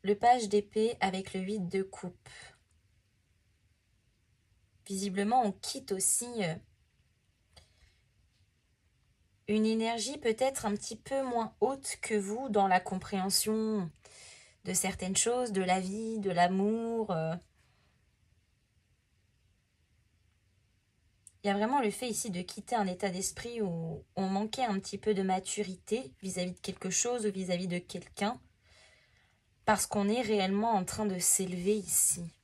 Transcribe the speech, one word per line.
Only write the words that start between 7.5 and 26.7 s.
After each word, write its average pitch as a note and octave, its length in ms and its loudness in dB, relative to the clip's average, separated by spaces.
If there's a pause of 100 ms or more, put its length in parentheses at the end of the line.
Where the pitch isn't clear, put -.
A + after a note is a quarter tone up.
une G#3+ 200 2
énergie A3+ 500 0
peut-être B3+ 480 0
un G3+ 100 0
petit A3 220 -8
peu C4+ 260 -2
moins A#3 380 -2
haute C4+ 400 0
que - 140 -4
vous G#3+ 340 -2
dans G3+ 180 4
la F#3 140 6
compréhension G3 1080 0 (760)
de F3+ 80 -4
certaines F#3 460 -2
choses, A#3+ 340 2
de F#3+ 100 2
la F3+ 180 2
vie, A3 380 -4
de G3 120 -2
l'amour, G#3 800 2
euh. D#3+ 260 0 (4000)
Il - 40 -2
y G3+ 40 4
a G3 40 4
vraiment A#3 260 2
le G#3+ 100 2
fait B3 180 -6
ici A3 220 -4
de F3+ 120 -4
quitter - 320 -6
un G#3 120 2
état F#3 240 -2
d'esprit A3 520 -4
où E3 420 -4 (120)
on F#3+ 120 0
manquait A3 360 0
un G3+ 140 0
petit G3 200 -6
peu G#3+ 160 2
de F#3+ 80 2
maturité F#3+ 1000 -2
vis-à-vis F#3 320 -4
de - 80 -14
quelque F#3 300 -6